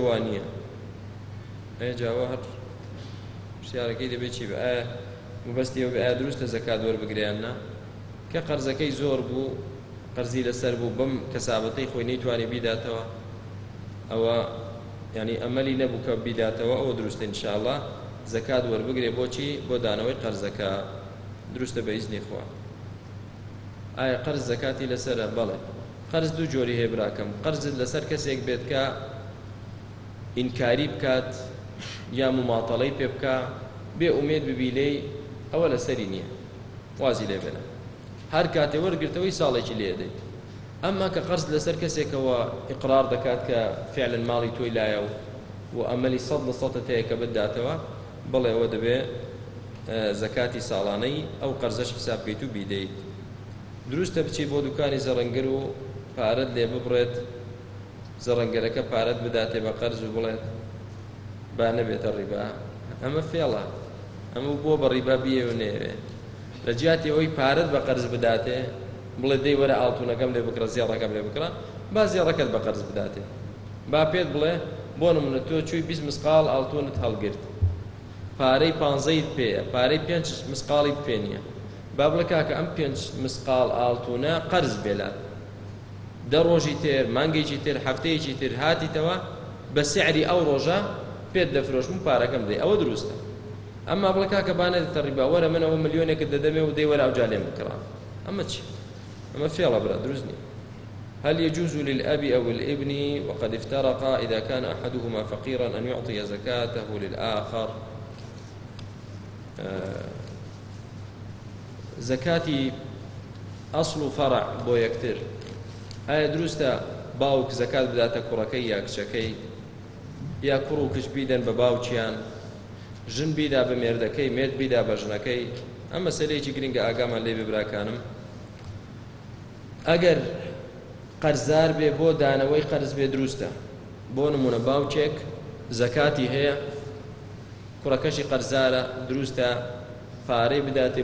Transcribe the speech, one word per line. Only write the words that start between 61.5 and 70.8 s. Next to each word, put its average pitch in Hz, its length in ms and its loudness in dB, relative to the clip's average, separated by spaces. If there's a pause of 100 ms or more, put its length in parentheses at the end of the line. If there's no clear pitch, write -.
«با 117 200 4
نەبێتە 110 400 0
ڕیبا.» 101 280 -2 (580)
ئەمە 143 280 0
فێڵە. 127 340 0 (720)
ئەمە 135 180 -2 (100)
بۆ 156 180 4
بە 135 140 6
ڕیبا 127 300 4
بیێ 131 200 4
و 120 160 0
نێوێ. 104 320 -2 (760)
لە 120 120 4
جیاتی 160 320 4
ئەوەی 156 280 4
پارەت 143 360 6
بە 135 120 4
قەرز 127 260 2
بداتێ، 117 460 4 (640)
بڵێ: 135 240 4
«دەی 143 160 6
وەرە 135 200 6
ئاڵتونەکەم 123 540 2
لێ 120 120 4
بکڕە، 113 280 0
زێڕەکەم 110 400 2